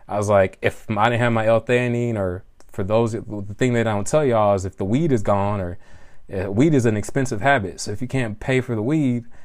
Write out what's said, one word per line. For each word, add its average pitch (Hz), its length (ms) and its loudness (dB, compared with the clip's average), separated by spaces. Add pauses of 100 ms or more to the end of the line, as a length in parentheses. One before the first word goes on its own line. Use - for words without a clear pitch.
I 101 120 -6
was 104 100 0
like, 98 320 4
"If - 300 -4
I 107 180 2
didn't 117 120 2
have 120 120 2
my 110 140 0
L-theanine," 120 720 0
or 95 260 -4 (260)
for 104 140 -4
those, 110 280 2
the 101 440 -8
thing 127 160 2
that 117 140 2
I 110 60 0
don't 101 140 -2
tell 151 160 2
y'all 110 320 4
is 95 120 -2
if 95 100 -8
the 101 80 -4
weed 135 280 0
is 110 100 2
gone, 101 400 0
or, 87 160 -8 (520)
uh, 98 220 -4
weed 147 220 4
is 120 100 4
an 107 120 2
expensive 120 440 -2
habit. 104 400 0
So - 100 -8
if 104 120 -6
you 123 60 -4
can't 113 300 -4
pay 131 220 0
for 120 140 -4
the 107 80 -2
weed 127 420 0 (200)